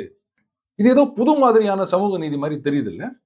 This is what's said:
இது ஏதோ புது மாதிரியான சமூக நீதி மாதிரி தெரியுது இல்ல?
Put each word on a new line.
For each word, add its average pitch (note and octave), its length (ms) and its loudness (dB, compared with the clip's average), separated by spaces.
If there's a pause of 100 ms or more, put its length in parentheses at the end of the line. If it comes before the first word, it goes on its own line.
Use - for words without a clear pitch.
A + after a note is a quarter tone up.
(800)
இது G#3 120 4
ஏதோ C#4 200 6
புது B3+ 240 0
மாதிரியான A3 520 2
சமூக F#3+ 320 -2
நீதி D3+ 180 -6
மாதிரி D3 240 -6
தெரியுது C#3+ 320 -4
இல்ல? A2+ 120 -12 (220)